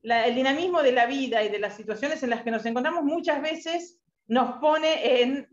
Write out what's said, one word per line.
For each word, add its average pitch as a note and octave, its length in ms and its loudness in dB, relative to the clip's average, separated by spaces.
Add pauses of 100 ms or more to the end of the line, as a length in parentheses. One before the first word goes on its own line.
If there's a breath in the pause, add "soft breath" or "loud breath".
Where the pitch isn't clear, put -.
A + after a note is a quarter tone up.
la, A3+ 240 2
el A#3+ 100 2
dinamismo D#4 460 0
de B3+ 100 4
la A#3+ 140 4
vida B3 360 0
y G#3+ 60 0
de G3+ 100 -4
las G3+ 160 -4
situaciones G#3+ 480 -6
en A#3+ 80 -2
las A3+ 120 -2
que A#3 100 -4
nos A3 120 -4
encontramos C#4 400 -2
muchas D4+ 380 0
veces E4 580 -6 (280)
nos A#3+ 300 0
pone D4+ 640 2
en, C4 300 -2